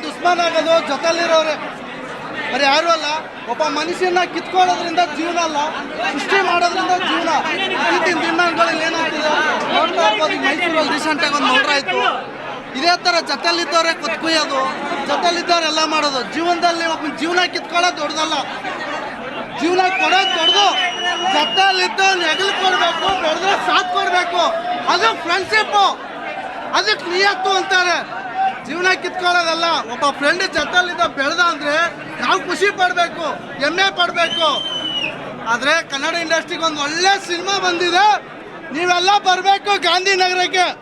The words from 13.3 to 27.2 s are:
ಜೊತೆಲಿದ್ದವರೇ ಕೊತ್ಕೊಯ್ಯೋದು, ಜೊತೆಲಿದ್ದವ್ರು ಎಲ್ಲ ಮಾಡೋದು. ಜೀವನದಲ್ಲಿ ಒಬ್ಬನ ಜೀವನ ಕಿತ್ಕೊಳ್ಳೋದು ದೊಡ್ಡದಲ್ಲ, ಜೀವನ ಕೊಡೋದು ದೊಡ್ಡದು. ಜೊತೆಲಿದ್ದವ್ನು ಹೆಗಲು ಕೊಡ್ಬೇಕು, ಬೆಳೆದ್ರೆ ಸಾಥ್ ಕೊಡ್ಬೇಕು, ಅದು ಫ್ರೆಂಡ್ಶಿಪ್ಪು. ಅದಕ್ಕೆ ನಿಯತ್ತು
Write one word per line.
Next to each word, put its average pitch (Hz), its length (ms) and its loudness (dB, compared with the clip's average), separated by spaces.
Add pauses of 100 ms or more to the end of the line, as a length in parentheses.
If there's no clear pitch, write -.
ಜೊತೆಲಿದ್ದವರೇ 339 600 0 (100)
ಕೊತ್ಕೊಯ್ಯೋದು, 302 580 0 (480)
ಜೊತೆಲಿದ್ದವ್ರು 339 600 0
ಎಲ್ಲ 311 100 0 (120)
ಮಾಡೋದು. 294 280 0 (120)
ಜೀವನದಲ್ಲಿ 339 600 0
ಒಬ್ಬನ 302 180 -4 (100)
ಜೀವನ 349 180 0 (140)
ಕಿತ್ಕೊಳ್ಳೋದು 349 480 0
ದೊಡ್ಡದಲ್ಲ, 311 340 -2 (1200)
ಜೀವನ 359 220 2 (200)
ಕೊಡೋದು 370 380 4
ದೊಡ್ಡದು. 359 280 4 (680)
ಜೊತೆಲಿದ್ದವ್ನು 370 960 2
ಹೆಗಲು 381 240 0 (100)
ಕೊಡ್ಬೇಕು, 370 440 2 (140)
ಬೆಳೆದ್ರೆ 359 340 0 (120)
ಸಾಥ್ 359 280 2
ಕೊಡ್ಬೇಕು, 359 480 2 (500)
ಅದು 370 140 2 (160)
ಫ್ರೆಂಡ್ಶಿಪ್ಪು. 392 640 2 (960)
ಅದಕ್ಕೆ 403 360 0
ನಿಯತ್ತು 381 440 2